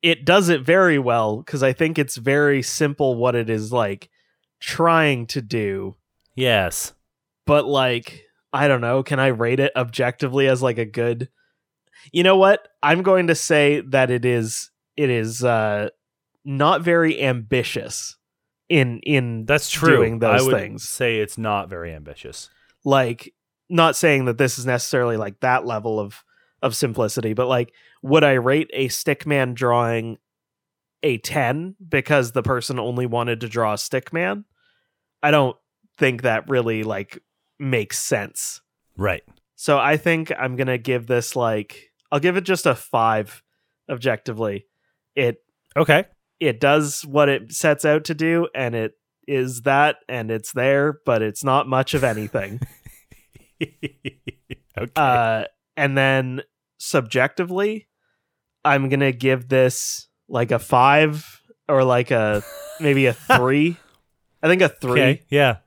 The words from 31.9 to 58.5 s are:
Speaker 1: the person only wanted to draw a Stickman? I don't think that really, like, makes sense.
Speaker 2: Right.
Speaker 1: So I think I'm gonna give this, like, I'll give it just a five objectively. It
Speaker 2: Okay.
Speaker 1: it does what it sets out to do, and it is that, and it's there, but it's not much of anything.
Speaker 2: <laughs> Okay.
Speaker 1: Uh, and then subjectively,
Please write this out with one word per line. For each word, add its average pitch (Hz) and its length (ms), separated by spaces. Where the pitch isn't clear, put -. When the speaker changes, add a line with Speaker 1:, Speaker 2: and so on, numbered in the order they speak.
Speaker 1:
the 123 120
person 127 360
only 123 260
wanted 117 360
to 117 80
draw 110 240
a 104 40
Stickman? 180 680
I 147 100
don't 143 240
think 127 260
that 113 260
really, 117 340
like, 101 360
makes 127 400
sense. - 600
Speaker 2:
Right. 95 260
Speaker 1:
So 147 240
I 139 160
think 160 420
I'm 127 200
gonna 127 200
give 120 300
this, 120 260
like, 110 580
I'll 147 80
give 175 160
it 190 60
just 185 240
a 135 100
five 113 640
objectively. 113 760
It 123 220
Speaker 2:
Okay. 156 260
Speaker 1:
it 123 180
does 143 460
what 143 240
it 117 240
sets 151 320
out 151 200
to 165 80
do, 165 400
and 123 220
it 110 220
is 127 340
that, 139 360
and 117 200
it's 113 220
there, 143 540
but 113 160
it's 107 220
not 135 260
much 131 240
of 139 100
anything. 107 600
Speaker 2:
<laughs> - 40
Okay. 117 200
Speaker 1:
Uh, 120 480
and 139 200
then 135 440
subjectively, 175 1080